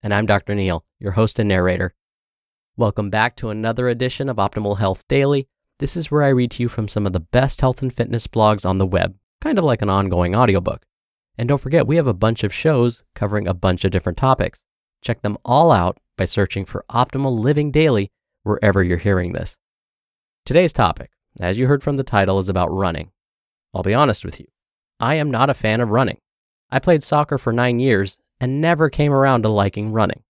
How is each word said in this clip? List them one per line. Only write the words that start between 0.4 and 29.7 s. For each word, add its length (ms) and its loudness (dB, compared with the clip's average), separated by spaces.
Neil, 300 -2
your 140 -6
host 280 0
and 100 0
narrator. 440 0
Welcome 320 0
back 280 0
to 120 -8
another 400 -2
edition 400 -4
of 80 -4
Optimal 400 -2
Health 320 -2
Daily. 400 0
This 180 -4
is 120 -8
where 140 2
I 60 4
read 220 2
to 120 -6
you 60 0
from 180 -6
some 180 -2
of 60 -2
the 80 -2
best 400 -2
health 220 0
and 120 -4
fitness 340 -4
blogs 380 2
on 120 0
the 100 2
web, 300 -2
kind 160 0
of 80 0
like 160 2
an 80 0
ongoing 440 0
audiobook. 520 0
And 120 -4
don't 120 0
forget, 240 2
we 120 2
have 100 2
a 60 2
bunch 320 0
of 80 -2
shows 500 0
covering 320 -2
a 80 -2
bunch 300 -2
of 80 2
different 260 -2
topics. 460 -2
Check 200 -6
them 220 -4
all 300 4
out 240 0
by 80 -4
searching 400 -2
for 260 -12
Optimal 480 -2
Living 340 0
Daily 380 2
wherever 380 2
you're 160 2
hearing 360 0
this. 240 -10
Today's 280 2
topic, 380 0
as 200 -2
you 80 2
heard 160 2
from 140 -2
the 60 -2
title, 360 2
is 100 -4
about 240 0
running. 380 -4
I'll 80 -6
be 100 0
honest 320 0
with 140 -14
you, 80 -20
I 160 0
am 140 -2
not 220 0
a 20 0
fan 260 -2
of 120 0
running. 260 0
I 80 0
played 240 2
soccer 340 0
for 160 -2
nine 260 0
years 380 0
and 200 -2
never 300 2
came 240 0
around 300 4
to 60 2
liking 420 0